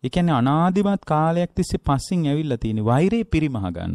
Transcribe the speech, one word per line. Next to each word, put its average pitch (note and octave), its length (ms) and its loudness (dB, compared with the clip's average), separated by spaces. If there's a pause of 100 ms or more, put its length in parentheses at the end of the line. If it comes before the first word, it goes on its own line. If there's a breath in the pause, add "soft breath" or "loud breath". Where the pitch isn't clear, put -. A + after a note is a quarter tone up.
ඒ C3 60 -4
කියන්නේ E3+ 260 2
අනාදිමත් F3 680 2
කාලයක් E3 500 0
තිස්සේ - 300 -2
පස්සෙන් D3+ 400 0
ඇවිල්ලා C#3+ 320 -2
තියෙන A2 280 -2
වෛරය F#3 380 2
පිරිමහ D3 380 -2 (100)
ගන්න. F2 240 -6